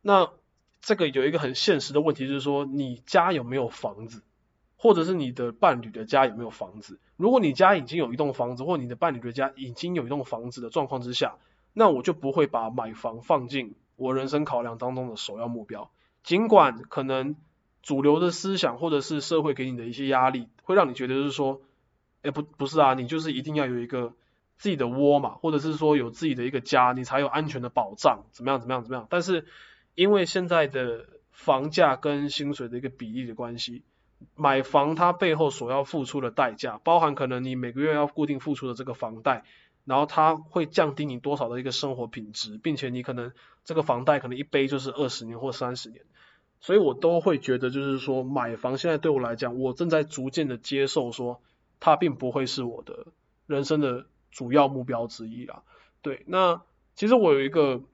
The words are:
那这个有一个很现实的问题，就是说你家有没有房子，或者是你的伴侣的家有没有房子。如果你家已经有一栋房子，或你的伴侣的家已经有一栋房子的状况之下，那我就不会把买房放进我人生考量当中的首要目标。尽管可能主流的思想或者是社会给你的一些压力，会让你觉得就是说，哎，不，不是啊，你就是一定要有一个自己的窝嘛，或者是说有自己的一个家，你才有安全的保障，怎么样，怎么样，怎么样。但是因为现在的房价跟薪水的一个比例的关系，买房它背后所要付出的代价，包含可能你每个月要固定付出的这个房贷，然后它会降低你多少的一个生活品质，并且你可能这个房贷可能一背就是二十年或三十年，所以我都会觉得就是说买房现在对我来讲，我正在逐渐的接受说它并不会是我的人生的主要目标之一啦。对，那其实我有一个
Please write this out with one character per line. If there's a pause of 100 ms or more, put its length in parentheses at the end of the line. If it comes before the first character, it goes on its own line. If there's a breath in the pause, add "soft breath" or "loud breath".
那 (500)
这
个
有
一
个
很
现
实
的
问
题，
就
是
说
你
家
有
没
有
房
子， (540)
或
者
是
你
的
伴
侣
的
家
有
没
有
房
子。 (180)
如
果
你
家
已
经
有
一
栋
房
子，
或
你
的
伴
侣
的
家
已
经
有
一
栋
房
子
的
状
况
之
下， (360)
那
我
就
不
会
把
买
房
放
进 (220)
我
人
生
考
量
当
中
的
首
要
目
标。 (340)
尽
管
可
能 (460)
主
流
的
思
想
或
者
是
社
会
给
你
的
一
些
压
力， (140)
会
让
你
觉
得
就
是
说， (600 soft breath)
哎，
不，
不
是
啊，
你
就
是
一
定
要
有
一
个 (440)
自
己
的
窝
嘛，
或
者
是
说
有
自
己
的
一
个
家，
你
才
有
安
全
的
保
障，
怎
么
样，
怎
么
样，
怎
么
样。
但
是 (480 loud breath)
因
为
现
在
的 (240)
房
价
跟
薪
水
的
一
个
比
例
的
关
系， (540)
买
房
它
背
后
所
要
付
出
的
代
价，
包
含
可
能
你
每
个
月
要
固
定
付
出
的
这
个
房
贷， (400 soft breath)
然
后
它
会
降
低
你
多
少
的
一
个
生
活
品
质，
并
且
你
可
能 (320 soft breath)
这
个
房
贷
可
能
一
背
就
是
二
十
年
或
三
十
年， (560 soft breath)
所
以
我
都
会
觉
得
就
是
说
买
房
现
在
对
我
来
讲，
我
正
在
逐
渐
的
接
受
说 (400)
它
并
不
会
是
我
的 (380)
人
生
的 (240)
主
要
目
标
之
一
啦。 (380 soft breath)
对，
那 (320)
其
实
我
有
一
个 (120)